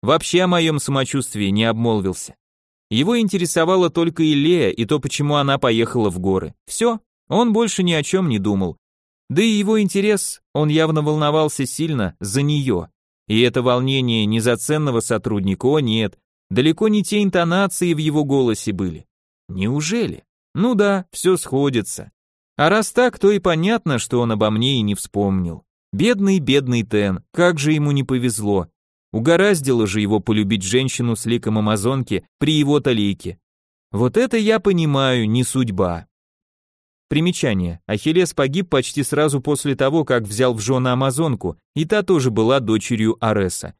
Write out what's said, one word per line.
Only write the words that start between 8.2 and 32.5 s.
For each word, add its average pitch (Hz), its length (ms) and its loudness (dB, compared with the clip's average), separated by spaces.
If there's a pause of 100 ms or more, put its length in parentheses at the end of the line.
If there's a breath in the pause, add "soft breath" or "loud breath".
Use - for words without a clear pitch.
не 113 100 0
думал. 98 380 -2 (520)
Да 147 140 2
и 226 60 4
его 214 320 2
интерес, 202 640 0 (120)
он 151 140 0
явно 156 340 2
волновался 147 640 0
сильно 135 520 -4
за 104 240 -2
неё. 135 460 0 (400)
И 107 140 2
это 123 200 2
волнение 123 640 0
не 110 140 0
за 117 160 2
ценного 147 440 -2
сотрудника, 101 680 -2
о 147 120 2
нет, 110 400 -2 (320)
далеко 156 380 2
не 208 160 2
те 208 180 0
интонации 180 720 0
в 147 40 -4
его 151 260 0
голосе 127 480 0
были. 90 340 -6 (420)
Неужели? 139 760 -4 (300)
Ну 233 200 0
да, 196 380 0
всё 185 240 0
сходится. 131 760 -2 (500)
А 147 80 4
раз 208 240 0
так, 247 260 2
то 196 120 4
и 208 80 2
понятно, 175 600 0
что 120 220 -2
он 117 120 0
обо 107 180 2
мне 120 240 0
и 120 80 0
не 104 120 0
вспомнил. 95 680 -4 (300)
Бедный, 196 460 2
бедный 131 420 0
Тен, 101 500 -2
как 175 260 2
же 147 140 0
ему 147 180 2
не 139 140 0
повезло. 107 640 -2 (460)
Угораздило 139 720 2
же 101 160 0
его 104 180 2
полюбить 107 420 0
женщину 120 540 0
с - 80 -10
ликом 117 320 0
амазонки 107 680 -2 (120)
при 147 140 2